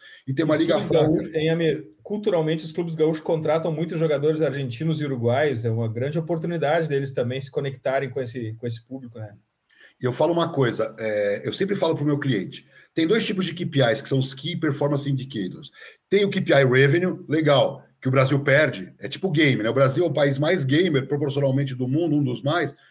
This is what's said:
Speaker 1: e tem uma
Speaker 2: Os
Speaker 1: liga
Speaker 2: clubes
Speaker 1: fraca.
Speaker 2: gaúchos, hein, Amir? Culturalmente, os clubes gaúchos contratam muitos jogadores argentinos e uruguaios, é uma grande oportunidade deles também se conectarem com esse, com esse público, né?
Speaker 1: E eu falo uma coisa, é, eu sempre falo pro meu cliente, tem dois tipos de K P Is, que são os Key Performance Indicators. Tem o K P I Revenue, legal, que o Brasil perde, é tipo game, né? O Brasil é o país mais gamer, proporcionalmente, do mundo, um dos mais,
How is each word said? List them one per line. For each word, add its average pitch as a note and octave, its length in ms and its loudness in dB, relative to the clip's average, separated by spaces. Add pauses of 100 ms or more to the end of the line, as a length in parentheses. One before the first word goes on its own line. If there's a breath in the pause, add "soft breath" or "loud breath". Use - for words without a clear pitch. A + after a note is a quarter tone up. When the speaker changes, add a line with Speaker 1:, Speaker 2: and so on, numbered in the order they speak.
(260 loud breath)
Speaker 1:
e C3+ 60 -4
tem D#3+ 120 0
uma D3+ 100 2
Speaker 2:
Os D#3 60 0
Speaker 1:
liga E3 140 2
Speaker 2:
clubes - 140 0
Speaker 1:
fraca. D#3 180 6
Speaker 2:
gaúchos, - 280 0
hein, D#3+ 160 2
Amir? E3 380 0 (140)
Culturalmente, E3+ 600 0
os D#3+ 80 -10
clubes E3+ 220 -4
gaúchos D#3 280 0
contratam D#3+ 500 0
muitos E3 260 -4
jogadores D#3 420 2
argentinos C#3+ 600 -2
e D3 40 -2
uruguaios, B2+ 600 0
é A#2 60 0
uma A2+ 180 -2
grande C3 300 -4
oportunidade D#3+ 680 0
deles C#3 260 -2
também C3 280 -4
se C3+ 100 -12
conectarem C#3 580 -2
com C3+ 120 -6
esse, A#2 380 -6
com B2 80 -8
esse A2+ 160 -6
público, B2 360 -14
né? G#2 160 -14 (640 soft breath)
Speaker 1:
E - 40 -8
eu B2 80 2
falo D#3+ 200 2
uma E3 160 2
coisa, A#2 500 0
é, G#2 480 -2
eu A2 60 -4
sempre G3 220 -2
falo E3 200 0
pro D3 120 -4
meu D3 120 2
cliente, A2+ 480 -4 (280 soft breath)
tem E3 120 0
dois A3 180 2
tipos F#3+ 220 -2
de - 80 -6
K F3 120 -6
P B2 260 2
Is, A2 80 -2
que - 80 -12
são C#3 100 2
os C3 160 -2
Key F3 220 -8
Performance C#3+ 540 -2
Indicators. A2 600 -6 (380 loud breath)
Tem G3+ 160 4
o G3 60 0
K F#3+ 100 -2
P - 120 0
I C#3 120 6
Revenue, C#3 640 4
legal, C#3+ 560 2 (160)
que - 80 -2
o - 20 0
Brasil C3+ 300 2
perde, C3+ 580 2
é - 120 -10
tipo F#3+ 200 -4
game, C#3+ 320 2
né? A2+ 60 0
O A#2 60 -2
Brasil C3+ 280 2
é F3 40 2
o D3+ 60 -2
país C#3 260 2
mais D3+ 260 0
gamer, C#3+ 420 2
proporcionalmente, C#3 680 -2
do B2 120 -4
mundo, D3 300 0
um C#3+ 80 2
dos A#2+ 180 -4
mais, D3 320 -2 (160 soft breath)